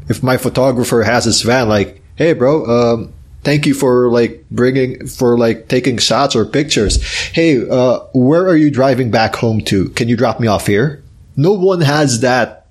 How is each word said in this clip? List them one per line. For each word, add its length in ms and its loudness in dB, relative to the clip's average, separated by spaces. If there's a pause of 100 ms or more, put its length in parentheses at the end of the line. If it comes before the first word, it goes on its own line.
if 120 -4
my 160 0
photographer 640 0
has 240 0
his 160 0
van, 280 0
like, 320 -2 (160)
"Hey, 160 2
bro, 340 0
um, 460 0 (300)
thank 220 0
you 80 2
for, 380 2
like, 400 0
bringing, 560 -2
for, 320 0
like, 300 -2
taking 280 0
shots 380 0
or 100 2
pictures. 560 -2 (300)
Hey, 360 0
uh, 320 0 (140)
where 340 2
are 100 2
you 120 4
driving 400 0
back 280 0
home 240 0 (100)
to? 240 0
Can 140 -2
you 80 2
drop 220 -2
me 80 0
off 200 0
here?" 340 0 (360)
No 160 2
one 280 0
has 380 0
that 520 0